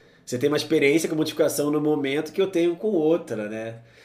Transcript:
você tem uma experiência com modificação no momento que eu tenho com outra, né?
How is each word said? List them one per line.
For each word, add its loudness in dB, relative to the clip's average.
você -4
tem 2
uma 2
experiência 2
com -4
modificação 0
no 0
momento 0
que 0
eu 0
tenho 0
com -4
outra, 0
né? -10